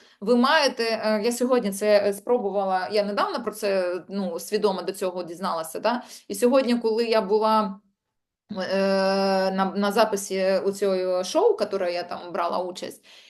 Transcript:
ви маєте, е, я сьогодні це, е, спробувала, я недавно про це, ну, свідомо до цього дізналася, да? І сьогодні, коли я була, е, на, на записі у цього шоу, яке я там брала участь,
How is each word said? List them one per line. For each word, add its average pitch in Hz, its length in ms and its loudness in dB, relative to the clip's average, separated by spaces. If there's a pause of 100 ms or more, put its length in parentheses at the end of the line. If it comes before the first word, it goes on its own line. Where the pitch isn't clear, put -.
(220)
ви 220 140 2
маєте, 262 480 4
е, 214 420 0
я 240 60 0
сьогодні 247 400 0
це, 208 360 4
е, 202 60 0
спробувала, 196 800 -2
я 208 120 2
недавно 269 400 -2
про 202 80 -6
це, 185 580 -2
ну, 185 300 -4
свідомо 196 420 0
до 175 100 -4
цього 185 320 -4
дізналася, 170 560 -6
да? 240 240 0 (240)
І 202 80 -8
сьогодні, 247 400 4
коли 226 300 0
я 226 160 2
була, 214 580 2 (720)
е, 196 60 -10 (920)
на, 190 240 0
на 202 160 0
записі 196 760 0
у 196 60 0
цього 185 520 0
шоу, 370 360 2
яке 180 340 -2
я 175 100 -4
там 175 280 -10
брала 170 280 -2
участь, - 460 -8 (240)